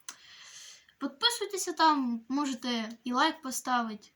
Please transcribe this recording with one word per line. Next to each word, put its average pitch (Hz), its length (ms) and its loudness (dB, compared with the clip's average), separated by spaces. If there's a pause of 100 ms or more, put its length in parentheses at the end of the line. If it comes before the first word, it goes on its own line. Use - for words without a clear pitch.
(1000)
Підписуйтеся 403 720 -2
там, 269 560 4
можете 240 760 -2
і 247 80 -2
лайк 311 300 2
поставити. 240 720 -2